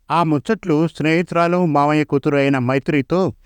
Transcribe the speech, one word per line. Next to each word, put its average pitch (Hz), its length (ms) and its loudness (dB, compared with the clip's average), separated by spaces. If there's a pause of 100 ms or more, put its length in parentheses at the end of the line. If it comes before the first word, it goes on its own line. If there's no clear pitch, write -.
(100)
ఆ 160 120 0
ముచ్చట్లు 160 680 0
స్నేహితురాలు, 170 800 0
మామయ్య 151 380 2
కూతురు 143 320 0
అయిన 139 220 2
మైత్రితో 139 760 -2 (120)